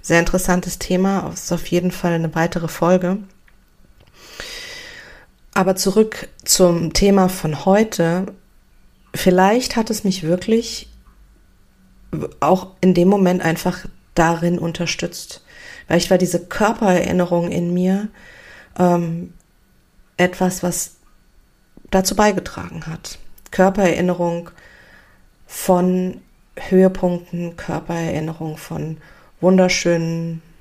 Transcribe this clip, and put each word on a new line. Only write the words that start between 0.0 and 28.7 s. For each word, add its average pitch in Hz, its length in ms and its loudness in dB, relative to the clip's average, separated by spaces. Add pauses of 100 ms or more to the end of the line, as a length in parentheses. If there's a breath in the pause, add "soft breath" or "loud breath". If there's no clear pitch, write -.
Sehr 170 200 2
interessantes 180 580 -2
Thema, 185 540 0
ist - 180 -8
auf 175 160 -4
jeden 175 240 0
Fall 175 220 -2
eine 165 200 -2
weitere 165 360 -2
Folge. 180 480 2 (2250 loud breath)
Aber 190 220 2
zurück 214 540 0 (160)
zum 170 480 4
Thema 196 340 4
von 160 380 -4
heute. 190 680 2 (800)
Vielleicht 190 640 2
hat 220 140 -2
es 214 140 -6
mich 190 200 -2
wirklich 202 680 -2 (1500)
auch 175 280 2 (120)
in 185 140 4
dem 175 160 4
Moment 180 320 2
einfach 165 440 -4 (300)
darin 170 440 2
unterstützt. - 840 -8 (440 loud breath)
Vielleicht 170 220 0
war 185 80 6
diese 175 220 0
Körpererinnerung 180 1120 0
in 175 220 -2
mir, 185 340 0 (720 loud breath)
ähm, 175 540 0 (840)
etwas, 185 480 0
was - 320 -6 (960)
dazu 190 260 0
beigetragen 180 720 -2
hat. - 300 -12 (340)
Körpererinnerung 175 1000 0 (960 soft breath)
von 185 760 0 (360)
Höhepunkten, 175 1000 0
Körpererinnerung 160 1000 -6
von 160 400 -10 (440 soft breath)